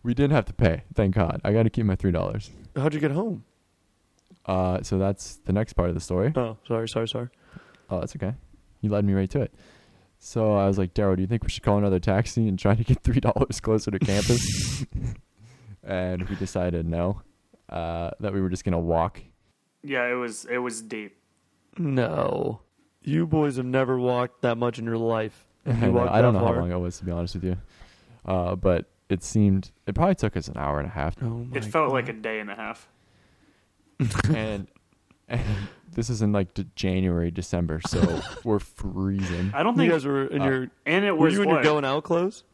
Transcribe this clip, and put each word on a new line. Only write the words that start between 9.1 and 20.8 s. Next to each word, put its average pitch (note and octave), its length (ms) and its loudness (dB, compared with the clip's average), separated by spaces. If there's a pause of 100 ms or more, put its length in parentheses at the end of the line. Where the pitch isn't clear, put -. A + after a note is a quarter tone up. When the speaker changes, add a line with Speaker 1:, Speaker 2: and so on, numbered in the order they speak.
Speaker 1:
right F#2+ 160 2
to - 120 0
it. G2 120 -4 (680)
So G#2+ 360 0
I G2 120 4
was G2 120 2
like, F#2 160 -2
"Daryl, G2 200 4
do F#2 60 0
you F#2 60 0
think A2+ 160 0
we - 60 -2
should - 140 -6
call G2+ 140 4
another G2 220 4
taxi A2 480 2
and F#2+ 100 0
try G2+ 160 2
to A2 100 2
get - 200 2
three B2 160 4
dollars - 400 0
closer A2 320 0
to G2 80 -2
campus?" - 920 0
<laughs> - 60 -18 (880)
And F#2 440 -2
we G2 80 -4
decided F2+ 520 -2
no, F2 340 -2 (480)
uh, E2+ 400 -6 (100)
that G2+ 140 -4
we G2 80 0
were F#2 80 0
just F2+ 160 -4
gonna F2 140 0
walk. E2 420 0 (640)
Speaker 3:
Yeah, B2+ 260 -2
it B2 60 -2
was, A#2+ 300 -6
it B2 120 -4
was A#2+ 240 -6